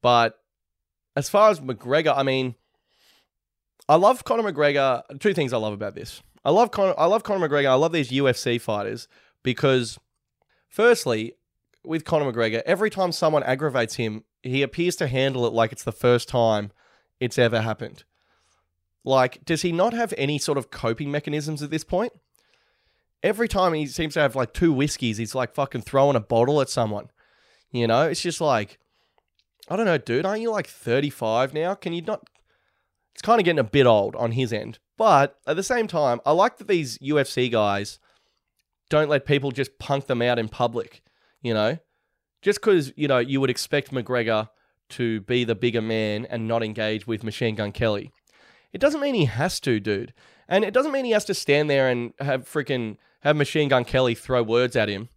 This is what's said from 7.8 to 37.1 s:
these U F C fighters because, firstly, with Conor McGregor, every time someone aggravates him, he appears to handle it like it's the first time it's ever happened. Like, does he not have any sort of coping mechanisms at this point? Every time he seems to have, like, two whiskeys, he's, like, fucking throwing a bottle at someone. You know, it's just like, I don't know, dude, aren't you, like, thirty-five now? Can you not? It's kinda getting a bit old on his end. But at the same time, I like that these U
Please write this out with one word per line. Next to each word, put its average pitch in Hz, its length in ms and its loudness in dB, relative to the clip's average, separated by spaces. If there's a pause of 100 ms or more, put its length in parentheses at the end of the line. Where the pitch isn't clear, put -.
these 135 200 -2
U 135 160 2
F 123 80 2
C 120 220 -2
fighters 107 500 -6 (340)
because, 131 560 0 (720)
firstly, 131 680 2 (500)
with 156 200 -6
Conor 165 260 0
McGregor, 113 360 0
every 202 240 0
time 180 220 -2
someone 156 320 2
aggravates 131 500 -2
him, 110 300 -6 (180)
he 131 200 -2
appears 170 340 -2
to 160 100 -2
handle 127 400 0
it 107 60 0
like 113 200 2
it's - 120 -16
the 117 80 -6
first 123 360 2
time 110 440 2 (480)
it's 123 180 -2
ever 117 240 2
happened. 110 420 -8 (1000)
Like, 127 400 2
does 160 180 -2
he 180 80 0
not 185 220 0
have 233 260 -4
any 139 200 -2
sort 139 200 -2
of - 140 -8
coping 143 400 -4
mechanisms 147 500 -6
at 143 80 -10
this 156 140 -4
point? 208 280 -4 (1120)
Every 214 240 0
time 185 260 0
he 151 140 -2
seems 156 280 -6
to 165 60 0
have, 135 140 2
like, 131 180 -2
two 165 200 2
whiskeys, 131 440 0
he's, 110 180 -6
like, 127 200 -4
fucking 135 280 -4
throwing 139 340 4
a 110 40 2
bottle 123 400 2
at 127 80 0
someone. 107 420 -4 (600)
You 120 160 0
know, 131 220 4
it's 170 120 -4
just 170 200 -6
like, 123 380 0 (880)
I 175 80 -4
don't 226 100 0
know, 170 100 2
dude, 131 300 -2
aren't 214 160 -4
you, 233 80 -2
like, 208 160 -4
thirty-five 127 880 -2
now? 170 200 -2
Can 175 180 -8
you 170 100 -6
not? 208 260 -8 (880)
It's - 80 -20
kinda 214 220 4
getting 165 160 2
a 123 40 2
bit 127 220 4
old 107 300 4
on 117 160 -2
his 120 200 -2
end. 110 280 -8 (160)
But 143 500 4
at 156 100 -2
the 190 60 -4
same 233 240 -2
time, 139 400 0
I 147 60 4
like 190 260 2
that 202 100 -16
these 160 320 -2
U 143 180 0